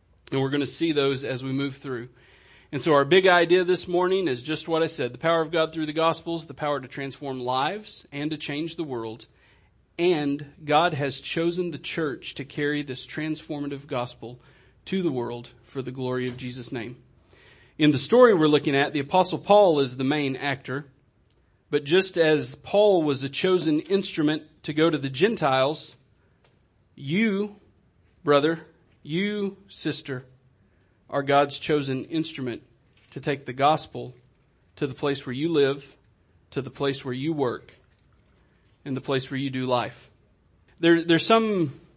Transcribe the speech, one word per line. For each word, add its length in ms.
And 100
we're 100
gonna 160
see 260
those 320
as 180
we 80
move 260
through. 340
And 100
so 120
our 120
big 220
idea 380
this 240
morning 400
is 140
just 260
what 140
I 40
said. 260
The 60
power 220
of 100
God 220
through 140
the 60
Gospels, 540
the 80
power 240
to 80
transform 540
lives 720
and 180
to 60
change 400
the 80
world. 420
And 540
God 300
has 260
chosen 520
the 60
church 580
to 80
carry 380
this 240
transformative 840
gospel 520
to 180
the 80
world 380
for 180
the 80
glory 380
of 80
Jesus' 340
name. 260
In 160
the 60
story 360
we're 120
looking 300
at, 160
the 80
Apostle 380
Paul 420
is 160
the 80
main 320
actor. 500
But 140
just 340
as 380
Paul 460
was 200
a 80
chosen 500
instrument 640
to 100
go 160
to 80
the 100
Gentiles, 880
you, 640
brother, 380
you, 540
sister, 560
are 140
God's 360
chosen 460
instrument 580
to 80
take 260
the 80
gospel 600
to 100
the 80
place 300
where 80
you 160
live, 480
to 100
the 100
place 320
where 120
you 180
work, 400
and 100
the 60
place 300
where 100
you 80
do 160
life. 460
There, 220
there's 220
some, 480